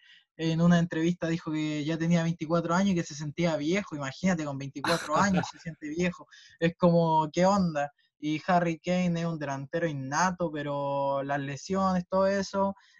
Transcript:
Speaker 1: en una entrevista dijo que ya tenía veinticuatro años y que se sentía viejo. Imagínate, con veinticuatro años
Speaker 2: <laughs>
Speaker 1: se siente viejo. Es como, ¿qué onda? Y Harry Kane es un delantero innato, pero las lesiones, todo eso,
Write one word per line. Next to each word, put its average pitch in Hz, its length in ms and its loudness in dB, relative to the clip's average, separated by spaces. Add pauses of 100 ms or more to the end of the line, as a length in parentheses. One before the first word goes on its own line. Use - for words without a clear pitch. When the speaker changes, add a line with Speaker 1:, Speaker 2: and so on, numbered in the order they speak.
(360)
Speaker 1:
en 165 260 0
una 175 180 6
entrevista 170 480 0
dijo 165 240 -2
que 151 340 -2
ya 160 120 -2
tenía 165 260 2
veinticuatro 165 500 0
años 196 180 2
y 175 40 2
que 165 80 0
se 156 100 -14
sentía 156 440 -2
viejo. 185 380 -2
Imagínate, 151 500 -2
con 139 120 -6
veinticuatro 147 580 -4
años 185 300 2
Speaker 2:
<laughs> - 60 -10
Speaker 1:
se - 80 -20
siente 156 300 -12
viejo. 175 380 -4 (320)
Es 170 180 2
como, 165 540 4
¿qué 175 140 2
onda? 170 460 2 (300)
Y 151 260 -2
Harry 170 320 2
Kane 180 400 0
es 165 60 -2
un 165 120 -2
delantero 143 500 -4
innato, 156 640 -2
pero 139 720 -2
las 143 160 -2
lesiones, 185 720 -2
todo 190 160 2
eso, 196 480 0 (260)